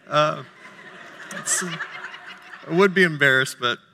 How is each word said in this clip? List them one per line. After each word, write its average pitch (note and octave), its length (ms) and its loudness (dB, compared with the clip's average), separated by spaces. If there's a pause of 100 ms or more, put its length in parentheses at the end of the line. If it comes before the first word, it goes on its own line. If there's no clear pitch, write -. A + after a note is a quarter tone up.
Uh, D3+ 360 0 (960)
it's, - 240 -4
uh, E3 120 -8 (920)
I D#3 40 -6
would F#3 220 4
be F#3+ 80 4
embarrassed, C#3 580 2
but A#2+ 180 -2 (160)